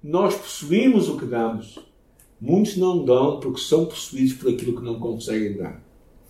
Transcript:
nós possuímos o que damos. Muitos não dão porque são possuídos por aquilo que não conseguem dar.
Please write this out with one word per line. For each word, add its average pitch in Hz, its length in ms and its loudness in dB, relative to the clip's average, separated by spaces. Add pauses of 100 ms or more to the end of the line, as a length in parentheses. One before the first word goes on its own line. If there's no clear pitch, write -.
nós 180 320 2
possuímos 208 760 2
o 143 100 -4
que 131 80 -8
damos. 113 520 -4 (640)
Muitos 185 360 2
não 180 280 2
dão 127 360 4
porque - 200 -6
são 160 240 2
possuídos 131 500 -2
por 127 160 -2
aquilo 120 260 -2
que 117 80 -10
não 117 140 -6
conseguem 110 580 -4
dar. - 260 -10 (480)